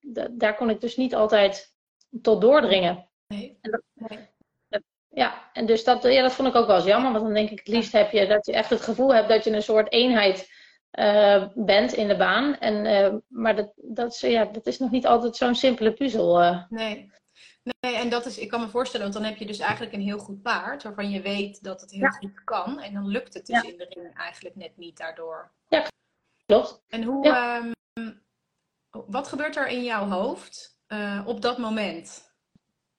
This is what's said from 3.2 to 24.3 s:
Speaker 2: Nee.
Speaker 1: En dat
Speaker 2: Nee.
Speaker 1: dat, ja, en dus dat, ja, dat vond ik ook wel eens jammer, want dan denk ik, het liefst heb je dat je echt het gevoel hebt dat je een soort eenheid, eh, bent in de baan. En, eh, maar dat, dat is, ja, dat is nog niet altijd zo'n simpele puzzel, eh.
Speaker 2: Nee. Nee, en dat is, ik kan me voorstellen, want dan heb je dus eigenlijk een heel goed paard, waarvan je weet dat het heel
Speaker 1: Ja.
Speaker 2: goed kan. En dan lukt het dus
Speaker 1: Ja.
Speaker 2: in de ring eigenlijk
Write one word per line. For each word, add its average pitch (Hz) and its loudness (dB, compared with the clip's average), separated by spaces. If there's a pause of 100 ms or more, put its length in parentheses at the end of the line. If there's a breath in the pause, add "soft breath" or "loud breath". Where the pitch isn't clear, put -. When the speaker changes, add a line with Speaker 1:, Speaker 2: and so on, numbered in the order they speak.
Speaker 2:
Nee. 208 -12
Speaker 1:
En 220 -10
dat 226 -4 (120)
Speaker 2:
Nee. 220 -16 (400)
Speaker 1:
dat, 208 -4 (280)
ja, - -4
en 233 -4
dus 220 2
dat, 240 4
ja, 254 6
dat 254 2
vond 269 -2
ik 247 2
ook 233 6
wel 202 6
eens 175 2
jammer, 247 4
want 220 0
dan 220 -2
denk 214 0
ik, 214 -12
het - -18
liefst 220 -2
heb 208 4
je 202 2
dat 208 2
je 226 -4
echt 220 0
het 233 0
gevoel 254 2
hebt 220 4
dat 220 4
je 226 0
een 214 0
soort 214 2
eenheid, 226 2 (400 soft breath)
eh, 202 6 (100)
bent 208 2
in 214 0
de 196 2
baan. 214 2
En, 214 -2
eh, 202 4 (140)
maar 226 -2
dat, 214 -4
dat 233 -8
is, - -16
ja, 233 2
dat 214 -10
is 240 -6
nog 247 -4
niet 254 0
altijd 240 2
zo'n 247 0
simpele 233 2
puzzel, 190 2
eh. 175 2
Speaker 2:
Nee. 226 -8 (680 soft breath)
Nee, 247 -6
en 240 -4
dat 240 -2
is, 240 -12
ik 220 -12
kan 240 -6
me 226 -6
voorstellen, 226 -6
want 208 -10
dan 220 -6
heb 208 -14
je 220 -12
dus 202 -10
eigenlijk 214 -6
een 202 -6
heel 202 -4
goed 202 -16
paard, 190 -6
waarvan 202 -8
je 196 -6
weet 202 -8
dat 190 -12
het - -20
heel 196 -12
Speaker 1:
Ja. 269 2
Speaker 2:
goed - -10
kan. 214 -6
En 202 -14
dan 202 -8
lukt 220 -6
het - -16
dus 233 0
Speaker 1:
Ja. - -10
Speaker 2:
in 175 -18
de 175 -16
ring 175 -18
eigenlijk 170 -14